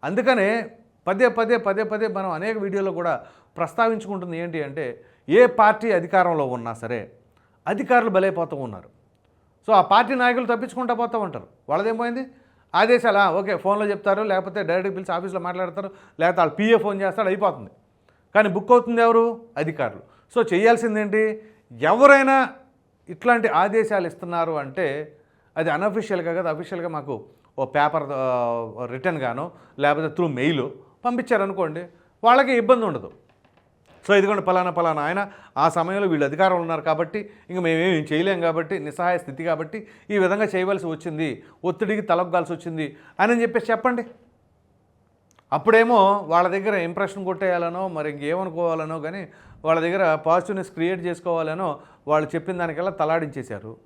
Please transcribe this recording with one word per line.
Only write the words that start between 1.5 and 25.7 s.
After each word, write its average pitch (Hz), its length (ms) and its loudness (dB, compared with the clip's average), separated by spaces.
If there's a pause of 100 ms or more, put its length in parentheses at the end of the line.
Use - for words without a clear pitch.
పదే 214 280 -2
పదే 214 240 -4
మనం 190 220 -4
అనేక 202 280 -4
వీడియోలో 196 340 -4
కూడా 165 340 -4 (300)
ప్రస్తావించుకుంటుంది 190 800 -2
ఏంటి 165 240 -6
అంటే 139 420 -8 (240)
ఏ 220 180 8
పార్టీ 214 460 4
అధికారంలో 175 540 2
ఉన్నా 117 280 -6
సరే 113 380 -8 (540)
అధికారులు 233 440 2
బలైపోతూ 185 460 0
ఉన్నారు. 113 320 -12 (760)
So, 220 60 2
ఆ 196 80 8
పార్టీ 208 340 4
నాయకులు 247 320 0
తప్పించుకుంటూ 240 480 -4
పోతూ 233 240 -4
ఉంటారు. 156 280 -8 (220)
వాళ్ళదేం 202 280 0
పోయింది? 240 300 -6 (480)
ఆదేశాలు, 226 440 4
ఆ, 196 120 4
ఓకే, 190 260 -2
ఫోన్లో 202 340 0
చెప్తారు, 202 320 0
లేకపోతే 190 400 -2
డైరెక్ట్గా 180 320 -2
పిలిచి 190 200 -8
ఆఫీస్లో 180 260 -6
మాట్లాడతారు, 180 500 -8 (300)
లేకపోతే 170 200 2
వాళ్ళ 160 120 2
పీఏ 220 260 4
ఫోన్ 196 240 -2
చేస్తాడు, 190 260 -2
అయిపోతుంది. 185 420 -2 (640)
కానీ 208 140 6
బుక్ 196 240 2
అవుతుంది 240 300 4
ఎవరు? 233 380 4 (160)
అధికారులు. 139 460 -4 (320)
So, 226 200 2
చేయాల్సిందేంటి? 214 880 2 (380)
ఎవరైనా 269 680 6 (600)
ఇట్లాంటి 226 400 0
ఆదేశాలు 202 580 0
ఇస్తున్నారు 170 460 -6
అంటే 147 640 -6 (400)
అది 160 140 -2